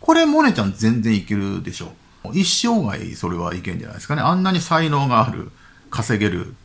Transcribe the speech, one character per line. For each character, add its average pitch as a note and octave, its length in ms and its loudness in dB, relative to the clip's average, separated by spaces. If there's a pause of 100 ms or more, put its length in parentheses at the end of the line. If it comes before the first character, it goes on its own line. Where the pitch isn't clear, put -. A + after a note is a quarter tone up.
こ E4 140 4
れ、 E4 100 6
モ D4+ 160 4
ネ C4 120 4
ち - 60 -2
ゃ A2 40 0
ん G2 100 0
全 A2 300 2
然 A2+ 120 4
い G2 60 0
け G#2 140 -4
る G2 260 -2
で F2 100 -10
し - 120 -12
ょ E2 100 -14 (300)
う。 G#2 120 -10
一 F#3+ 320 2
生 A3+ 200 2
涯 F#2+ 280 -6
そ F2 140 -6
れ F2 80 -4
は E2+ 160 -4
い F2+ 80 -6
け F2 140 -8
ん - 20 -8
じ E2 80 -10
ゃ - 40 -14
な - 40 -14
い - 40 -14
で - 40 -12
す - 60 -14
か D3 80 -4
ね。 D#3 80 -2
あ D#3 100 2
ん F#3 80 2
な F#3+ 100 2
に F3+ 80 0
才 E3 300 0
能 C#3 180 0
が A#2 160 4
あ A#2 60 0
る、 - 220 -8 (400)
稼 A2 260 0
げ G2+ 140 2
る F2 340 -6